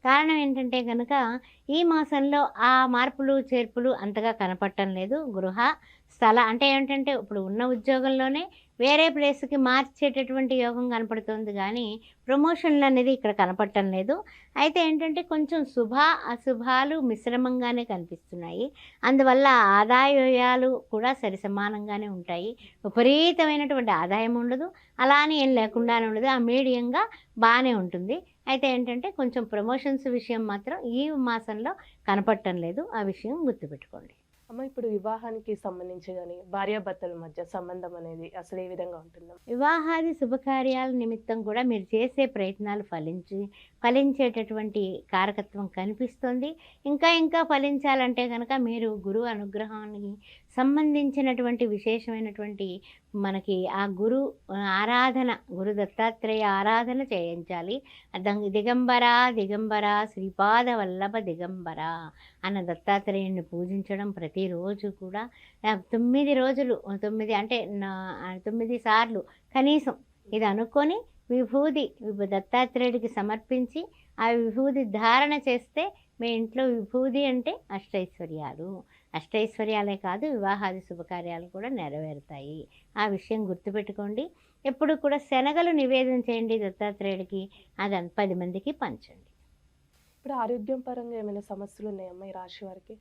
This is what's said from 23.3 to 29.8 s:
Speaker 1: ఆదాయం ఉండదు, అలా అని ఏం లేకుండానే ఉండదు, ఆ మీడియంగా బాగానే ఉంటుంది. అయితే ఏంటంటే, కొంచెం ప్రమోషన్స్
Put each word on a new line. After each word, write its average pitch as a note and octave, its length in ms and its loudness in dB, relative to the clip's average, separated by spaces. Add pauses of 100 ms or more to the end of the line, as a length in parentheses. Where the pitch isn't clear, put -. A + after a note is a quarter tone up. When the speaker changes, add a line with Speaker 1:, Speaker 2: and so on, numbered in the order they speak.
Speaker 1:
ఆదాయం G3 420 2
ఉండదు, B3+ 380 -2 (280)
అలా C4+ 160 6
అని D4+ 220 4
ఏం C4+ 180 4
లేకుండానే A#3 520 2
ఉండదు, A3 180 -2
ఆ C4 120 2
మీడియంగా B3 720 2 (280)
బాగానే A#3+ 360 6
ఉంటుంది. F#3+ 500 -4 (240)
అయితే C4+ 200 0
ఏంటంటే, B3 440 -2
కొంచెం B3 320 -2
ప్రమోషన్స్ C4 640 -2